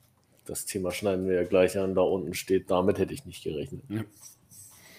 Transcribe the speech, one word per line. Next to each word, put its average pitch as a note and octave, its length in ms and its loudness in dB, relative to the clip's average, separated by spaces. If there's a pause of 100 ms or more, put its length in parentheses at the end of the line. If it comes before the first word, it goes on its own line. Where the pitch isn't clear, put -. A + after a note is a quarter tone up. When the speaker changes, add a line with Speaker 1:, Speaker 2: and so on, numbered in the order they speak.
(460)
Speaker 1:
das - 180 -8
Thema F2+ 280 -4
schneiden F#2+ 340 0
wir F#2 80 2
ja F2+ 100 2
gleich F#2 340 4
an, F#2+ 180 0
da F#2 60 6
unten F2 320 0
steht, - 360 0
damit F#2 280 2
hätte - 140 -2
ich - 120 -12
nicht - 180 -16
gerechnet. C#2 460 -8
Speaker 2:
Ja. G#2+ 140 -4 (960)